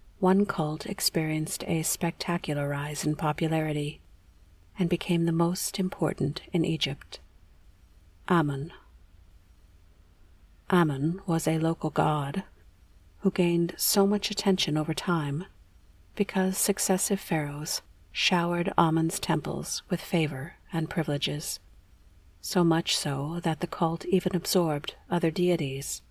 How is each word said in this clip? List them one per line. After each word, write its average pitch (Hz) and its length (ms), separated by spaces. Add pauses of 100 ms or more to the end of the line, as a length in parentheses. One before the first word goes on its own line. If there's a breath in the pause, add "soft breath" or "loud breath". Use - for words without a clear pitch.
(200)
one 196 260
cult 151 400
experienced 156 840
a 160 160
spectacular 160 840
rise 143 380
in 151 100
popularity 156 840 (760)
and 170 120
became 170 360
the 170 60
most 170 480
important 151 640 (100)
in 165 140
Egypt. - 540 (1080)
Amun. 147 440 (2000)
Amun 160 560
was 165 220
a 160 120
local 160 300
god 151 540 (760)
who 190 120
gained 175 460
so 196 300
much 208 240
attention 185 460
over 156 160
time 156 520 (720)
because 190 420
successive 190 600
pharaohs 151 640 (300)
showered 175 640
Amun's 160 420
temples - 720
with 175 120
favor 151 540 (160)
and 160 180
privileges, 147 680 (840)
so 180 220
much 165 340
so 147 460
that 160 160
the 175 80
cult 165 380
even 185 300
absorbed 165 600 (140)
other 165 220
deities. 160 800